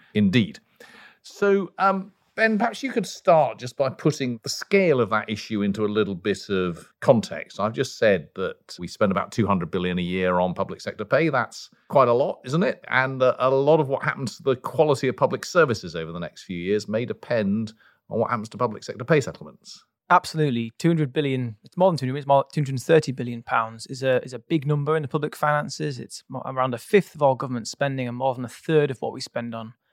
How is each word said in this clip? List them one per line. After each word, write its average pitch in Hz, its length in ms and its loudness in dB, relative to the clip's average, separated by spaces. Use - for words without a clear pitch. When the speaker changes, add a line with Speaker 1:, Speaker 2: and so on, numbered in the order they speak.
Speaker 1:
indeed. 104 460 2
So, 196 560 0
um, 196 340 0
Ben, 220 240 2
perhaps 226 240 -2
you 269 100 -6
could 226 140 -2
start 147 520 2
just - 200 -12
by 135 100 2
putting 127 540 0
the - 80 -10
scale 175 500 2
of 110 80 2
that 107 220 -2
issue 107 320 -4
into 101 240 0
a - 20 0
little 104 260 0
bit 95 360 -4
of 90 360 -2
context. - 580 0
I've 107 140 -2
just 131 240 -6
said 98 380 2
that - 440 -8
we 87 100 -10
spend 101 220 0
about 95 220 -2
two 101 140 0
hundred 85 240 0
billion 90 280 -2
a 90 40 -2
year 90 360 0
on 90 140 0
public 95 300 -6
sector 104 240 -8
pay. 156 240 2
That's - 400 -6
quite 131 200 6
a 120 40 4
lot, 135 320 0
isn't 147 180 0
it? - 260 -2
And, 131 340 0
uh, 127 160 4
a 127 100 2
lot 143 320 4
of 139 80 -2
what 135 140 -2
happens 139 340 -4
to - 60 -20
the 135 120 2
quality 143 540 0
of 123 80 -2
public 135 300 -2
services 117 500 0
over 82 160 -8
the 85 60 -8
next 87 240 -10
few 90 160 -8
years 101 280 -2
may 110 200 -4
depend 107 680 -2
on 104 80 -4
what 107 100 0
happens 113 220 -4
to - 80 -16
public 110 260 -4
sector 107 180 -10
pay 147 200 2
settlements. - 600 -14
Speaker 2:
Absolutely. 147 680 0
Two 165 100 2
hundred 156 260 0
billion, 131 500 -2
it's - 140 -14
more 190 120 6
than 165 60 -2
two 135 80 -4
hundred, 131 140 -4
it's 135 80 -10
more, 139 260 4
two - 80 -2
hundred 135 120 -2
and 127 100 -4
thirty 160 300 4
billion 120 320 -8
pounds 113 420 -2
is 131 160 -10
a, 127 200 2
is 127 120 -12
a 123 40 -10
big 143 280 -2
number 147 280 0
in 160 60 0
the 139 80 -6
public 151 260 -4
finances. 147 640 -2
It's - 300 -14
mo-, 131 160 -10
around 131 300 -2
a 117 40 -6
fifth - 360 2
of 151 80 -4
all 135 120 6
government 123 320 -6
spending 135 400 -4
and 120 120 -8
more 131 160 -2
than 123 100 -8
a 117 40 -8
third 147 420 2
of - 100 -8
what 110 140 -8
we 131 80 -12
spend 120 320 -8
on 113 180 -10